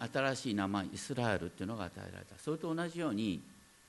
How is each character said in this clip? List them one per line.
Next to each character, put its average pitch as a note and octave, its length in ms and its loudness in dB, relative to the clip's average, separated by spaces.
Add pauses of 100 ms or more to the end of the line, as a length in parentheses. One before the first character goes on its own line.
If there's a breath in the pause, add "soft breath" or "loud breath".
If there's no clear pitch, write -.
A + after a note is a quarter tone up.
(120)
新 C3+ 240 2
し B2 160 -2
い - 20 4
名 G2+ 140 4
前、 G2 180 2
イ - 100 -6
ス C3+ 180 -4
ラ A#2+ 200 4
エ F2+ 40 4
ル E2 80 -2
っ - 20 -2
て - 160 -6
い - 20 0
う - 20 0
の A#2 80 -2
が G#2 80 -2
与 E2+ 120 -6
え F#2 160 -8
ら F#2 60 -10
れ F#2+ 60 -10
た。 - 140 -18
そ - 120 -2
れ D#3+ 60 2
と E3 180 -2
同 E3+ 140 0
じ E3 100 -6
よ D#3+ 120 0
う A2 40 2
に、 G2+ 280 2 (460)